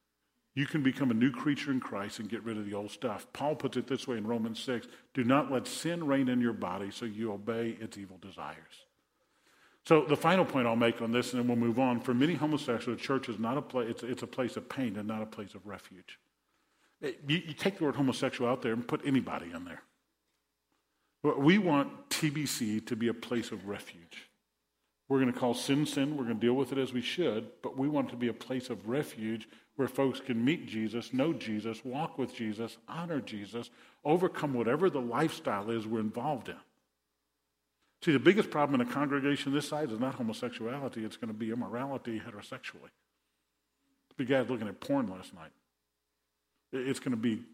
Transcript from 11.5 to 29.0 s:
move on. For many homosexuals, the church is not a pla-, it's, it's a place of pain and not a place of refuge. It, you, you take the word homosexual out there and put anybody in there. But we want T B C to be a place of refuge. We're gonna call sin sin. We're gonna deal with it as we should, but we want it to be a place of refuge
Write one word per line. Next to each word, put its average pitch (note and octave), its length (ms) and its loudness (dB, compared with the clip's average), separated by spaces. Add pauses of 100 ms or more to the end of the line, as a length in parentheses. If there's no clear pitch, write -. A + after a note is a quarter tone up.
move A#2 220 2
on. B2 220 4
For B2+ 140 0
many D3 200 4
homosexuals, C3+ 640 0
the - 60 -10
church C3 240 0
is G#2 100 -4
not A2+ 200 0
a C#3+ 40 -2
pla-, C3 180 -2
it's, A#2 220 -4
it's A#2+ 200 -6
a A#2 40 -4
place B2 300 -4
of G#2+ 120 -6
pain A#2+ 280 -4
and G#2 100 -6
not A2 160 -4
a G#2+ 40 -6
place G#2+ 280 -12
of G2 120 -18
refuge. - 520 -16 (800)
It, D3 280 -6
you, E3+ 200 2
you D3+ 40 -8
take G3 260 -2
the D#3+ 60 0
word C3 120 2
homosexual C3 520 2
out C3 140 0
there A2+ 100 0
and A#2+ 140 -2
put D3+ 180 -2
anybody F2 500 0
in F2 100 -10
there. - 180 -14 (1400)
But C#3+ 180 4
we E3+ 180 8
want D3+ 520 2
T D3+ 200 0
B C#3+ 160 -2
C G#2+ 360 0
to - 120 -6
be A2+ 140 2
a A2 60 2
place A2+ 360 -4
of G2 160 -10
refuge. F#2+ 640 -12 (760)
We're C3+ 100 4
gonna B2+ 140 4
call A#2+ 200 2
sin C#3 320 2
sin. D3 320 0
We're C3 80 -2
gonna A2+ 120 0
deal A#2+ 180 6
with C3+ 160 2
it C3+ 80 -2
as B2 140 -2
we B2 100 -2
should, A2+ 460 0 (120)
but - 160 -8
we C3+ 120 2
want C#3 200 2
it - 40 -12
to B2+ 40 -10
be A#2+ 120 0
a A2+ 40 0
place B2+ 380 -6
of G#2 180 -6
refuge A2+ 600 -2 (280)